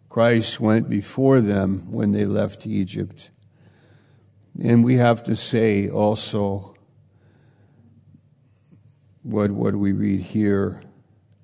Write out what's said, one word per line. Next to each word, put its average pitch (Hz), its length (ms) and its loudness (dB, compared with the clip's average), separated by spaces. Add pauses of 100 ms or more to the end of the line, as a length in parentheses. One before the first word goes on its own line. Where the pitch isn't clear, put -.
Christ 117 500 0
went 110 300 2
before 135 520 2
them 98 520 -2
when 110 200 0
they 104 120 0
left 101 420 -4
Egypt. 98 640 -6 (1300)
And 120 220 4
we 127 140 4
have 120 280 2
to 113 120 -2
say 107 520 0
also, 104 840 -2 (2500)
what, 107 280 0
what 104 240 -2
we 101 180 0
read 98 280 0
here, 98 600 0 (640)